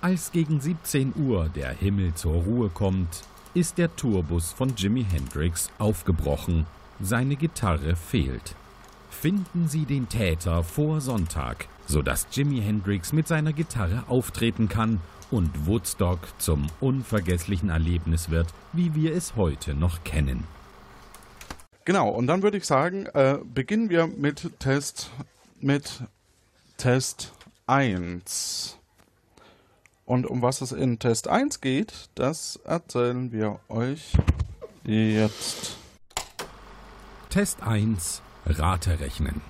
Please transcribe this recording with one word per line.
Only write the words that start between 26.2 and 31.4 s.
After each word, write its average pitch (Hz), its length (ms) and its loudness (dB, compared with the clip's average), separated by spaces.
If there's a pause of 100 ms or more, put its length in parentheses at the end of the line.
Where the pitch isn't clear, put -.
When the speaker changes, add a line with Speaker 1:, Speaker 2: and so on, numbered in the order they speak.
Speaker 2:
Test - 540 0 (360)
eins. 92 1120 -2 (1300)
Und 127 220 0
um 123 160 -2
was 127 180 2
es 127 100 -6
in 131 280 0
Test 117 280 2
eins 269 340 0